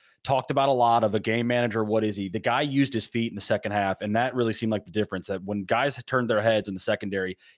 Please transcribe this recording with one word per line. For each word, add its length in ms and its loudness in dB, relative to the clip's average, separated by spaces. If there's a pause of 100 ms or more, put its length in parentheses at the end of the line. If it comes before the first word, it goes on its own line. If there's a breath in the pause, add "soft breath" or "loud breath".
(220 soft breath)
talked 280 0
about 180 2
a 40 4
lot 300 6
of 120 2
a 40 2
game 280 0
manager. 360 0
What 220 2
is 100 0
he? 140 -6
The 100 -6
guy 220 0
used 320 0
his 140 -2
feet 260 -4
in 20 -16
the 60 -10
second 320 -2
half, 300 0
and 120 -2
that 200 0
really 180 0
seemed 180 -2
like 140 -2
the 60 -20
difference, 380 -2
that 160 -6
when 200 -6
guys 320 0
had 100 -14
turned 220 0
their 140 2
heads 260 2
in 60 -6
the 60 -10
secondary, 580 -4 (200 soft breath)